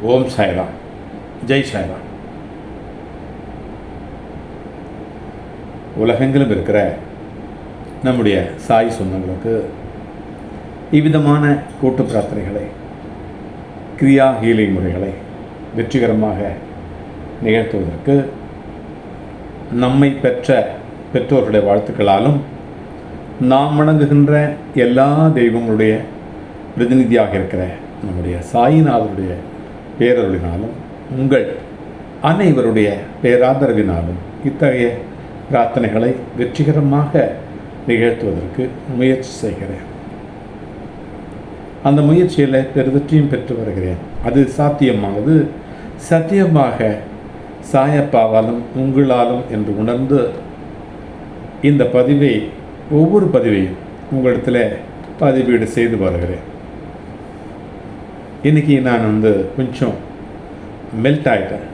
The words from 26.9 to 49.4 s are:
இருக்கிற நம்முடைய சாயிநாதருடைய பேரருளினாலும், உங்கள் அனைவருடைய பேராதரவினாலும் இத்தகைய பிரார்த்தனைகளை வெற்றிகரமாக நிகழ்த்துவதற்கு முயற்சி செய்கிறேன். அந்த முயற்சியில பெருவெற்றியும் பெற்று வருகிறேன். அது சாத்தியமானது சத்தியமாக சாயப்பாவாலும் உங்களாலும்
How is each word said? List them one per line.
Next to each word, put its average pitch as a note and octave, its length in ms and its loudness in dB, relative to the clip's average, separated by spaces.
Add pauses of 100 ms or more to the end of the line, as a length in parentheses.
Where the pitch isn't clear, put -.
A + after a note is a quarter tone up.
இருக்கிற F#2 280 -2 (380)
நம்முடைய F2+ 440 -4
சாயிநாதருடைய A#2+ 880 4 (640)
பேரருளினாலும், F#2+ 760 2 (440)
உங்கள் C3 300 4 (760)
அனைவருடைய C3 640 4 (300)
பேராதரவினாலும் A#2+ 1000 2 (280)
இத்தகைய B2+ 420 2 (580)
பிரார்த்தனைகளை A2+ 640 2 (280)
வெற்றிகரமாக C#3+ 840 2 (680)
நிகழ்த்துவதற்கு A2 760 0 (320)
முயற்சி B2+ 380 2
செய்கிறேன். F#2+ 520 -6 (2000)
அந்த C#3+ 120 6
முயற்சியில D3 580 4 (140)
பெருவெற்றியும் C#3+ 600 4
பெற்று B2 260 -4
வருகிறேன். F#2 420 -4 (240)
அது B2+ 160 4 (140)
சாத்தியமானது B2 800 2 (720)
சத்தியமாக D#3+ 840 4 (800)
சாயப்பாவாலும் A#2+ 920 4 (200)
உங்களாலும் B2+ 640 4 (100)